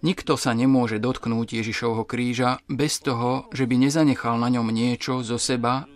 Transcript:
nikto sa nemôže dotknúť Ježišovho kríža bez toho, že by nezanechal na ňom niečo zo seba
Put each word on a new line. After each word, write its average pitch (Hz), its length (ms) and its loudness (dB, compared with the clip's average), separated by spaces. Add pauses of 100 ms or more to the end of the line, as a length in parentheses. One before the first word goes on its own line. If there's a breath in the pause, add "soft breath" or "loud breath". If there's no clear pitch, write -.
nikto 156 400 0
sa 120 160 0
nemôže 120 440 4
dotknúť 117 600 -2
Ježišovho 113 480 -2
kríža 123 600 -2
bez 143 320 -2
toho, 123 520 -2
že 131 160 0
by 123 80 2
nezanechal 135 640 4
na 123 120 2
ňom 117 200 0
niečo 123 480 -2
zo 120 200 -4
seba 127 560 -2